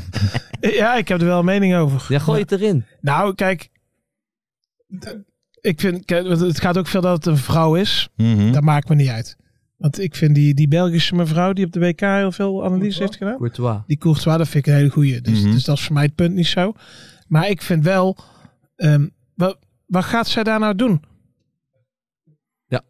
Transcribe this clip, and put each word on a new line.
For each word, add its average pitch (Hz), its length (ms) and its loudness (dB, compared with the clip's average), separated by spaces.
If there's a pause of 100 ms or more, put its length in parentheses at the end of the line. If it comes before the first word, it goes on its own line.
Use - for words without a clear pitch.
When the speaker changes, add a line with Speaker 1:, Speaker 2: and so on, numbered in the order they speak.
(600)
Speaker 1:
Ja, 220 360 0
ik 214 120 -4
heb 180 120 0
er 170 60 2
wel 175 120 2
een 175 60 0
mening 190 320 2
over. 139 320 0
Speaker 2:
Ja, 139 100 0
gooi 151 200 0
Speaker 1:
Ja. 208 100 0
Speaker 2:
het 196 120 -2
erin. 196 240 0 (160)
Speaker 1:
Nou, 180 340 0
kijk. 190 340 -4 (1300)
d-, 208 180 -14 (440)
ik 185 200 -2
vind, 180 240 -2
kijk, 180 220 -2
want 170 140 0
het 175 200 0
gaat 175 180 0
ook 175 80 -2
veel 190 140 -2
dat 180 160 2
het 156 100 -4
een 156 100 2
vrouw 160 380 2
is. - 420 -2
Speaker 3:
Mhm. 110 360 2
Speaker 1:
Dat 143 100 2
maakt 147 260 2
me 156 60 2
niet 139 140 4
uit. 117 280 -8 (400)
Want 151 240 -4
ik 185 140 -6
vind 151 200 2
die, 147 200 4
die 147 140 2
Belgische 170 460 0
mevrouw 175 380 0
die 190 120 -2
op 175 80 -8
de 175 80 -4
W 175 140 0
K - 60 -12
heel 196 320 0
veel 196 320 -4
analyse 190 340 -2
Speaker 2:
Courtois? - 0 -
Speaker 1:
heeft 196 180 -6
gedaan. 208 200 -6
Speaker 2:
Courtois. 120 500 -4
Speaker 1:
Die 147 120 -2
Courtois, 160 380 0
dat 160 120 0
vind 143 180 -2
ik 147 60 2
een 143 60 4
hele 143 120 4
goeie. 135 300 0
Dus, 110 220 0
Speaker 3:
Mhm. 101 100 2
Speaker 1:
dus 123 120 0
dat 143 120 -2
is - 80 -4
voor 151 100 -4
mij 143 100 2
het 147 100 0
punt 175 200 0
niet 175 120 0
zo. 190 260 -2 (560)
Maar 160 200 2
ik 202 140 -2
vind 160 220 0
wel, 190 320 2 (600)
ehm, 147 300 2 (280)
wa-, 185 200 -2 (320)
wat 180 180 0
gaat 226 240 -2
zij 226 140 -2
daar 220 160 0
nou 214 160 0
doen? 196 280 0 (1600)
Speaker 2:
Ja, - 240 -6